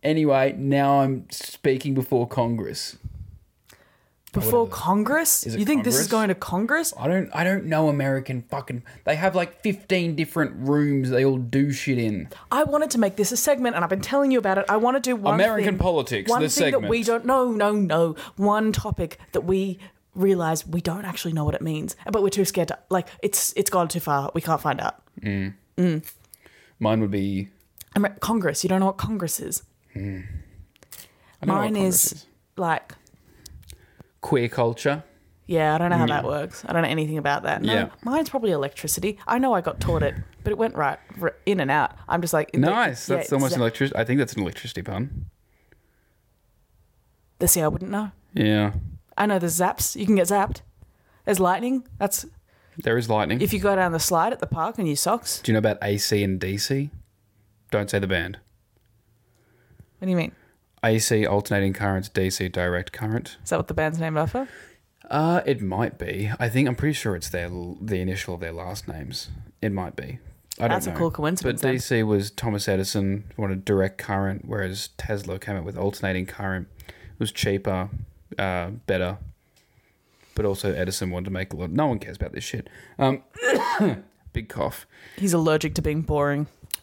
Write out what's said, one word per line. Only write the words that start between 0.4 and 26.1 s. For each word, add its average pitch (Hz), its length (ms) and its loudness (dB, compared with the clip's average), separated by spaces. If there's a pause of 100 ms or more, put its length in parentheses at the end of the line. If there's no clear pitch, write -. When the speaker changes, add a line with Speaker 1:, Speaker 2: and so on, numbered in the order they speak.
Speaker 1:
now 139 420 4
I'm 135 300 0
speaking 135 640 -2
before 127 340 2
Congress." 117 720 -4 (1300)
Speaker 2:
Before 226 320 2
Speaker 1:
Whatever. - 120 -6
Speaker 2:
Congress? 214 720 2
Speaker 1:
Is 110 80 -4
it 156 60 0
Speaker 2:
You 208 40 0
think 262 200 2
this 233 100 2
is - 140 2
Speaker 1:
Congress? - 20 -6
Speaker 2:
going 220 180 2
to 185 60 2
Congress? 233 640 -2
Speaker 1:
I 139 100 -2
don't, 185 260 0
I 160 80 0
don't 190 240 0
know 156 220 2
American 135 600 0
fucking, 123 320 -6 (220)
they 156 120 2
have, 185 180 2
like, 175 280 -2
fifteen 185 520 0
different 143 540 -2
rooms 143 400 4
they 131 160 4
all 135 140 4
do 135 340 2
shit 131 240 0
in. 107 320 0 (240)
Speaker 2:
I 285 120 4
wanted 294 260 2
to 247 80 0
make 196 180 2
this 208 160 2
a 247 40 -2
segment, 247 400 2
and 175 80 0
I've - 40 2
been 190 140 0
telling 277 280 2
you 254 80 6
about 196 200 2
it. 196 100 0
I 208 80 4
wanna 247 240 4
do 247 160 0
one 180 200 2
Speaker 1:
American 208 380 4
Speaker 2:
thing, 185 40 0
Speaker 1:
politics, 151 520 0
Speaker 2:
one 247 120 4
Speaker 1:
the - 80 2
Speaker 2:
thing 151 220 2
that 254 140 2
we 233 160 2
Speaker 1:
segment. 233 240 0
Speaker 2:
don't, 254 320 4
no, 208 140 4
no, 208 80 2
no. 165 360 2 (200)
One 214 360 4
topic 196 460 -4 (140)
that - 100 0
we 190 360 0 (360)
realize 180 520 2
we 170 160 -2
don't 190 240 -4
actually 170 260 -6
know 156 120 2
what 151 100 0
it - 80 -4
means, 156 340 -4 (160)
but 220 100 2
we're 403 60 6
too 196 160 2
scared 170 240 0
to, - 100 -6 (120)
like, 180 180 0 (140)
it's, - 340 0
it's 202 140 0
gone 175 180 2
too 170 120 -4
far. 143 340 0
We 165 80 -2
can't 160 180 2
find 139 220 -2
out. - 140 -2 (260)
Speaker 1:
Mm. 98 320 -2 (240)
Speaker 2:
Mm. 165 260 2 (760)